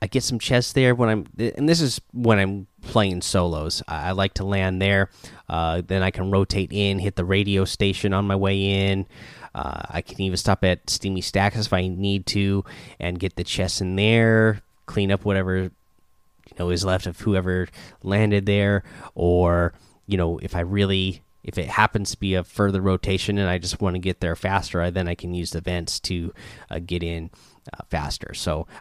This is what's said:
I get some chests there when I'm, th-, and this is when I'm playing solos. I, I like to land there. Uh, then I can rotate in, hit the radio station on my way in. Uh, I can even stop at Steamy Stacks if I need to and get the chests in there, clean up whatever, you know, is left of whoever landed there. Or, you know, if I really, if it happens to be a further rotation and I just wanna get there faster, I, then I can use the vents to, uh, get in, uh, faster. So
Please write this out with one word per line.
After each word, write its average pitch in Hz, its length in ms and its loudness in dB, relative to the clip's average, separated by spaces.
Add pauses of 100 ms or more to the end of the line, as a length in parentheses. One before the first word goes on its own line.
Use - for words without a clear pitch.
I 107 60 -4
get 123 160 0
some 120 160 -4
chests 123 340 0
there 127 220 6
when 120 160 2
I'm, 107 140 0 (120)
th-, 110 220 -2
and 147 100 2
this 165 140 4
is 131 180 0 (120)
when 113 260 4
I'm 98 280 0 (140)
playing 95 400 0
solos. 82 640 -2
I, 80 220 -6
I - 40 -2
like 98 220 0
to 98 100 -4
land 95 360 0
there. 98 300 2 (360)
Uh, 82 400 -2
then 95 160 0
I 95 80 2
can 92 200 -4
rotate 98 420 0
in, 98 260 0
hit 95 180 -4
the 87 80 0
radio 95 420 2
station 98 480 -2
on 101 120 0
my 98 100 0
way 98 520 0
in. 98 180 0 (480)
Uh, - 360 -8
I 85 100 -6
can - 220 -8
even 92 160 -2
stop - 260 2
at 92 240 0
Steamy 95 320 -4
Stacks 101 460 0
if - 80 -2
I 92 120 2
need 95 400 -2
to 98 380 0 (340)
and 87 200 -4
get 92 180 -4
the 87 80 -4
chests - 360 -4
in 92 160 -2
there, 110 680 4 (240)
clean 98 240 0
up 98 140 0
whatever, 92 380 2
you 92 80 -4 (880)
know, 87 100 -2
is 87 160 0
left 92 220 0
of 87 140 -8
whoever 92 480 0 (340)
landed 101 420 2
there. 101 400 2 (300)
Or, 87 580 4 (340)
you 101 120 -2
know, 85 240 0
if - 120 -8
I 90 60 -2
really, 95 640 0 (200)
if - 140 -10
it 87 120 -6
happens 107 420 2
to - 80 -10
be 95 160 0
a 90 100 0
further 98 380 0
rotation 98 560 0
and 98 100 2
I 90 80 0
just 87 240 -6
wanna 92 200 0
get 90 200 -2
there 85 160 -2
faster, 95 460 -2
I, 90 80 0
then 90 180 -2
I 85 60 -2
can 90 180 -8
use 87 200 -6
the 85 100 -6
vents 87 380 -4
to, 87 340 -6 (340)
uh, - 160 -6
get 87 180 -4
in, 85 280 -6 (420)
uh, - 160 -14
faster. - 460 -6
So 78 320 -4 (140)